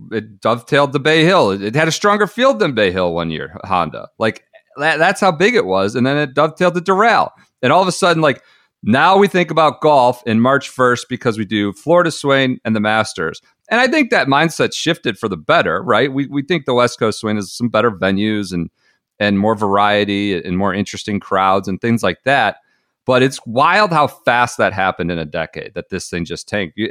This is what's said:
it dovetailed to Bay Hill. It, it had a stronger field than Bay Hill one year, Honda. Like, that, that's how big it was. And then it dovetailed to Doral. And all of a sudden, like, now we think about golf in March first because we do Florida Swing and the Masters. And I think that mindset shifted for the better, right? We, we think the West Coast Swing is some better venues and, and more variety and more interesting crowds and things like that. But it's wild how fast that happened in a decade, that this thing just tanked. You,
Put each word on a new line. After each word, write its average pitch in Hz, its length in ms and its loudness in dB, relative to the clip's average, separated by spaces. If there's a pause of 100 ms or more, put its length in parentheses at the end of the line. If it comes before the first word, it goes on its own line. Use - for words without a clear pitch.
(100)
it 107 300 -8
dovetailed 127 540 0
to 143 40 0
Bay 156 260 2
Hill. 160 280 4
It, 98 100 -4
it 107 140 -4
had 160 100 0
a 160 60 -2
stronger 208 340 0
field 247 320 0
than 165 160 -2
Bay 104 160 2
Hill 90 240 -2
one 82 160 -2
year, 76 340 -10
Honda. 80 440 -4 (100)
Like, 113 260 -4 (320)
that, 147 220 -2
that's 185 220 2
how 190 120 2
big 202 240 2
it 127 100 0
was. 95 300 0
And 123 100 0
then 139 100 0
it 147 160 -2
dovetailed 160 420 0
to 180 60 -2
Doral. 190 500 2 (300)
And 127 120 2
all 180 100 4
of 185 60 0
a 170 40 -2
sudden, 170 300 0
like, 143 200 2 (420)
now 156 340 4
we 202 80 6
think 175 240 0
about 156 300 2
golf 127 460 4
in 113 140 2
March 135 280 2
first 123 400 0
because 117 280 -4
we 113 80 -4
do 101 280 -2
Florida 170 400 0
Swing 135 520 0
and 110 120 -2
the 107 40 -2
Masters. 107 600 -2 (260)
And 233 120 0
I 254 80 2
think 285 220 0
that 160 180 0
mindset 143 440 0
shifted 147 460 -4
for 113 100 -4
the 92 80 -6
better, 98 460 0
right? 127 300 0
We, 139 140 -4
we 139 160 -6
think 156 240 -4
the 127 80 0
West 120 260 0
Coast 110 180 -2
Swing 107 180 -4
is 98 160 -8
some 120 160 -4
better 110 220 0
venues 98 600 -2
and, 85 180 -6 (480)
and 101 220 0
more 107 160 2
variety 101 840 0
and 90 160 -6
more 95 160 -2
interesting 101 460 -6
crowds 95 480 0
and 95 140 -6
things 117 220 0
like 92 220 -2
that. 127 340 0 (520)
But 127 140 4
it's 139 200 -2
wild 170 460 2
how 151 160 2
fast 120 520 0
that 101 140 2
happened 92 380 -2
in 85 80 -4
a 80 60 -6
decade, 78 500 -10
that 85 140 -10
this 92 200 -10
thing 87 160 -6
just 82 220 -12
tanked. 98 320 -6
You, 107 120 -4